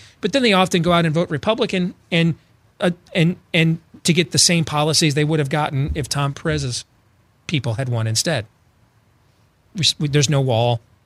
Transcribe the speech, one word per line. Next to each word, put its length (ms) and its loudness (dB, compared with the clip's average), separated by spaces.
but 100 -2
then 120 2
they 100 4
often 280 2
go 120 2
out 120 4
and 80 0
vote 160 -2
Republican 640 -2
and, 260 2
uh, 120 0
and, 220 2
and 260 2
to 100 2
get 180 0
the 60 -2
same 260 2
policies 500 0
they 120 0
would 140 0
have 100 -2
gotten 440 -2
if 140 -4
Tom 260 -4
Perez's 520 -6
people 260 -2
had 160 -4
won 180 -2
instead. 380 -2
We 60 -4
s-, 180 0
we, 80 0
there's 220 2
no 120 2
wall. 380 2